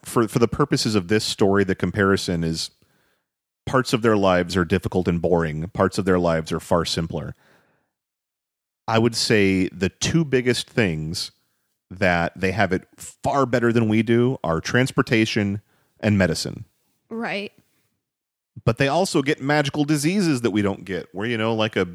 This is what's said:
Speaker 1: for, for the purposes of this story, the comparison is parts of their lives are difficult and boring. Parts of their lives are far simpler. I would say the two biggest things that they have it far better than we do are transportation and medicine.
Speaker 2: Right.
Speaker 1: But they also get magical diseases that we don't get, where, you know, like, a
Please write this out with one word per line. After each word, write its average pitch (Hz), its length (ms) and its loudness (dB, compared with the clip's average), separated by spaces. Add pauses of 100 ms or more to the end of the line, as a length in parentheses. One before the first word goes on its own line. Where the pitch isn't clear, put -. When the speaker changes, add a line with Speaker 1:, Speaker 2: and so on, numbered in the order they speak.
Speaker 1:
for, 117 240 2
for - 100 -2
the 117 100 6
purposes 131 460 -2
of 90 140 0
this 107 160 0
story, 101 400 2
the 92 100 -2
comparison 95 720 0
is 80 260 -4 (960)
parts - 260 0
of 113 100 2
their 113 140 4
lives 90 400 2
are 90 80 2
difficult 92 440 -2
and 85 120 0
boring. 82 500 0
Parts - 280 0
of 98 60 -4
their 90 160 2
lives 82 320 -2
are 80 80 -4
far 85 240 -2
simpler. 85 500 -6 (1500)
I 113 140 2
would 117 160 2
say 95 520 4
the 92 200 -2
two - 360 -2
biggest 127 460 0
things 80 640 -2 (580)
that 90 460 0
they 92 160 -2
have 95 200 0
it 90 140 -4 (100)
far - 480 -2
better 117 280 0
than 113 160 2
we 110 160 2
do 120 400 2
are 80 160 -2
transportation 113 1000 0 (380)
and 104 180 2
medicine. - 480 0 (460)
Speaker 2:
Right. 202 420 -8 (1120)
Speaker 1:
But 113 140 0
they 139 100 0
also 165 340 0
get 135 200 -2
magical 147 420 0
diseases 156 580 0
that 110 100 2
we 104 100 2
don't 98 220 -2
get, 90 280 -8
where, 98 140 -6
you 120 100 -2
know, 110 180 0
like, 110 220 -2
a 95 180 2